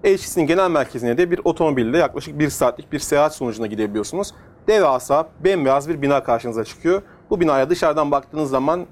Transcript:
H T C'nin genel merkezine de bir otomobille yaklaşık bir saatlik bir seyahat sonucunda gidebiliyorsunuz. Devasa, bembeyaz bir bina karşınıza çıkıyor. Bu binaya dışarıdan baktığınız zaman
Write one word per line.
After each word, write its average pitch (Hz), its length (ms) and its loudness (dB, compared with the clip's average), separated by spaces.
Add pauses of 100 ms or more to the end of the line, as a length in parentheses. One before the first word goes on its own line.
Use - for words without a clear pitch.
H 196 140 4
T - 0 -
C'nin 170 300 -2
genel 180 220 2
merkezine 127 480 -2
de 175 140 2
bir 175 120 -2
otomobille 147 540 0
yaklaşık 147 420 -2
bir 151 100 2
saatlik - 420 -2
bir 147 80 -6
seyahat 147 360 0
sonucunda 113 320 -6
gidebiliyorsunuz. 107 680 -4 (340)
Devasa, 156 600 2 (160)
bembeyaz 147 460 2
bir 151 120 -4
bina 139 220 2
karşınıza 117 400 -2
çıkıyor. 180 380 -2 (280)
Bu 202 100 0
binaya 143 300 2
dışarıdan 156 420 2
baktığınız 143 380 -2
zaman 151 420 0